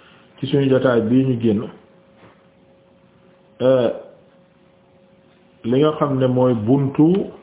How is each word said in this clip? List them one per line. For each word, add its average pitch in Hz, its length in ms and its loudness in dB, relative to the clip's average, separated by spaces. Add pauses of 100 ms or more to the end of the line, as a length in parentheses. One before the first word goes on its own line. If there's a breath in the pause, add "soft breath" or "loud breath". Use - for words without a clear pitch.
(380 soft breath)
ci - 80 -10
suñu 139 240 0
jotaay 127 320 2
bii 127 240 0
ñu 123 160 -2
génn, 110 220 0 (2000)
eh, 123 300 2 (1700)
li 123 160 0
nga 151 180 2
xam 135 220 -2
ne 131 80 2
mooy 127 260 2
buntu 139 720 0 (180)